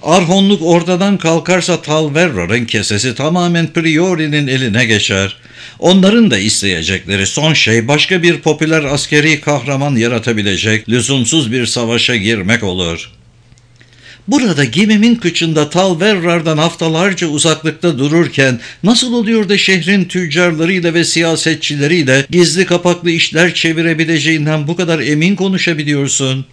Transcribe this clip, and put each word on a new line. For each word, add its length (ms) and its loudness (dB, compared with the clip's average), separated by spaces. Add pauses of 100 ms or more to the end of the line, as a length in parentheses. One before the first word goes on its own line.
Arhonluk 600 2
ortadan 560 2
kalkarsa 640 0
Talverrar'ın 800 0
kesesi 500 -2
tamamen 580 0
Priori'nin 720 0
eline 380 0
geçer. 520 0 (420)
Onların 520 4
da 80 0
isteyecekleri 880 -2
son 280 0
şey 340 2
başka 340 0
bir 180 2
popüler 440 0
askeri 560 0
kahraman 560 -2
yaratabilecek 920 -2
lüzumsuz 640 0
bir 140 -2
savaşa 500 -2
girmek 460 0
olur." 480 -4 (1160)
"Burada 360 2
gemimin 500 4
kıçında 560 -2
Talverrar'dan 880 0
haftalarca 680 -2
uzaklıkta 720 -2
dururken 640 2 (240)
nasıl 280 2
oluyor 360 0
da 100 0
şehrin 460 2
tüccarlarıyla 880 0
ve 100 2
siyasetçileriyle 1300 0
gizli 360 2
kapaklı 440 0
işler 440 0
çevirebileceğinden 1120 0
bu 80 -4
kadar 240 -2
emin 360 0
konuşabiliyorsun?" 1160 -2